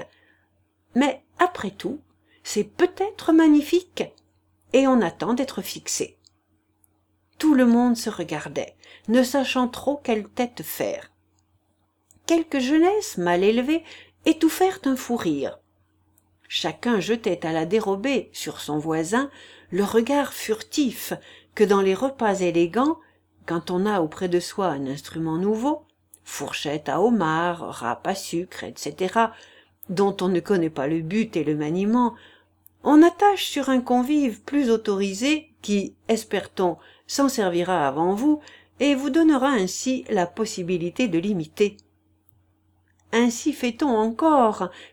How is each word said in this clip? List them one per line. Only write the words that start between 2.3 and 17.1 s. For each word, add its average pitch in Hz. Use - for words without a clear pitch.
c'est 208
peut-être 359
magnifique, 320
et 269
on 254
attend 175
d'être 247
fixé. -
Tout 311
le 254
monde 240
se 233
regardait, 156
ne 240
sachant 254
trop 269
quelle 214
tête 240
faire. -
Quelques 330
jeunesses 320
mal 175
élevées 247
étouffèrent 320
un 269
fou 240
rire. 143
Chacun 196
jetait 180